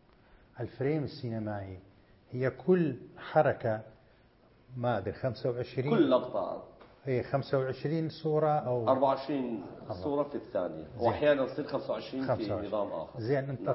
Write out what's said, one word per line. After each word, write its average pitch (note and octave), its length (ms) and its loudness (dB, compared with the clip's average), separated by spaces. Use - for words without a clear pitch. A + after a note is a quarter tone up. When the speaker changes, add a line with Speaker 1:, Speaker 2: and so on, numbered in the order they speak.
Speaker 1:
الفريم C#3 440 0
السينمائي G#2 760 -6
هي B2+ 200 0
كل D#3+ 460 2
حركة، B2 640 2
ما A#2+ 220 0
أدري، G2 140 -4
خمسة C3 380 -4
وعشرين؟ B2 400 -2
Speaker 2:
كل E3 200 6
لقطة. G2+ 540 0
Speaker 1:
إيه، B2+ 160 2
خمسة C#3 360 0
وعشرين C#3+ 500 0
صورة D3+ 420 2
أو B2+ 380 2
Speaker 2:
أربعة C3+ 200 6
وعشرين C3+ 560 0
Speaker 1:
أربعة. F#2+ 200 -8
Speaker 2:
صورة C#3+ 260 0
في - 60 -10
الثانية، F2 500 -4
Speaker 1:
زين. A#2 120 2
Speaker 2:
وأحيانًا C#3+ 380 4
تصير D3 200 -4
خمسة C3+ 240 -4
وعشرين A2+ 320 -4
في C3 60 -4
Speaker 1:
خمسة A2+ 260 0
وعشرين. F#2+ 140 -4
Speaker 2:
نظام G2+ 240 -2
آخر. E2+ 280 -8
Speaker 1:
زين، C3+ 300 0
أنت B2+ 100 -6
Speaker 2:
نعم. - 140 0